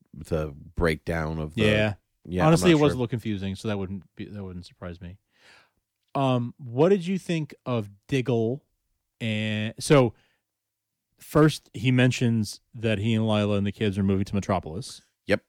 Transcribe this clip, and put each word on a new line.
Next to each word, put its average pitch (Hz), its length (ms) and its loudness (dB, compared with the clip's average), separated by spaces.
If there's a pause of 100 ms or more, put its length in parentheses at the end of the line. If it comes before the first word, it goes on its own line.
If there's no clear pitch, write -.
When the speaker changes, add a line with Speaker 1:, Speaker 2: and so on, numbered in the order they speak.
(120)
Speaker 1:
the 78 400 -6 (240)
breakdown 80 640 -2
of 78 160 -8
the 110 100 0
Speaker 2:
Yeah. 107 300 2 (320)
Speaker 1:
Yeah, 90 160 -2
I'm 156 60 4
Speaker 2:
Honestly, 170 240 4
Speaker 1:
not 151 60 6
Speaker 2:
it 147 40 4
was 143 80 4
Speaker 1:
sure. - 40 -4
Speaker 2:
a 127 40 -6
little 123 100 -2
confusing, 101 480 -6
so 113 120 -8
that 104 100 -2
wouldn't 98 240 -8 (120)
be, 107 120 -14
that 101 180 -14
wouldn't 90 220 -14
surprise 87 340 -14
me. 90 160 -16 (960)
Um, 127 440 0
what 135 320 2
did 190 160 2
you 190 120 -2
think 160 360 -4 (100)
of 117 240 -2 (200)
Diggle? 123 540 0 (600)
And 107 560 -4
so, 131 340 4 (1080)
first, - 540 2
he 120 180 -2
mentions 123 720 2 (140)
that 110 240 0
he 113 160 0
and 110 120 2
Lila 104 300 2
and 98 100 0
the 101 60 -2
kids 104 240 -2
are 101 60 0
moving 98 240 2
to - 80 -8
Metropolis. 90 640 -4 (260)
Speaker 1:
Yep, 95 220 0